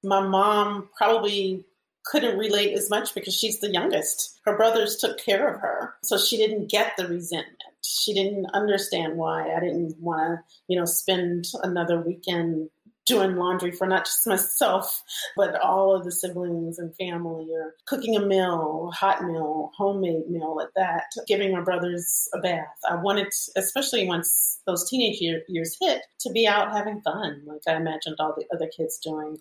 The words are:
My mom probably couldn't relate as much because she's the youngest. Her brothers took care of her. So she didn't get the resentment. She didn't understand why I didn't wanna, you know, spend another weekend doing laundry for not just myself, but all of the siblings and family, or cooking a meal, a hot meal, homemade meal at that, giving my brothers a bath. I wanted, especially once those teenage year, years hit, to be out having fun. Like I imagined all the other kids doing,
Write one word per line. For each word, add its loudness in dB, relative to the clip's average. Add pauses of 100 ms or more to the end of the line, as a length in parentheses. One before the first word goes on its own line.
My 4
mom 2
probably 2 (400)
couldn't 2
relate 2
as -2
much 0
because -4
she's 0
the -2
youngest. 0
Her 2
brothers 4
took -2
care 2
of -10
her. -4 (100)
So 0
she 2
didn't 2
get 2
the -2
resentment. -6 (260)
She -2
didn't 0
understand 0
why -2
I 2
didn't -2
wanna, -2 (240)
you 2
know, 2
spend 0 (160)
another 0
weekend -2 (340)
doing 4
laundry 0
for -2
not 2
just 0
myself, 2 (340)
but 2
all 6
of -2
the -6
siblings -4
and -10
family, -6
or -6 (140)
cooking 0
a 4
meal, 0
a -10
hot 2
meal, -2
homemade 0
meal -2
at -6
that, 0 (200)
giving 2
my 0
brothers -2
a -2
bath. -2 (200)
I 0
wanted, 0 (260)
especially 0
once 0
those 0
teenage 0
year, 0
years -4
hit, 2 (160)
to -4
be 4
out 4
having -2
fun. -4
Like -14
I 2
imagined -4
all -2
the -8 (100)
other -2
kids -6
doing, -8